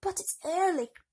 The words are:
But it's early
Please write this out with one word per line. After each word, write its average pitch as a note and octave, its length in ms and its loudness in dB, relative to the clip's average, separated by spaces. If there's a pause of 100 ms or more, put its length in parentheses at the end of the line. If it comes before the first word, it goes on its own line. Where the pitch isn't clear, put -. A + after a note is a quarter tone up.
But F#4+ 180 -4
it's - 260 0
early D#4+ 440 0 (240)